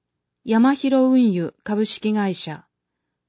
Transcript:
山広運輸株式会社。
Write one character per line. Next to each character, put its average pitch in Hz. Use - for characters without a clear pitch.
山 233
広 262
運 254
輸 175
株 214
式 214
会 202
社。 -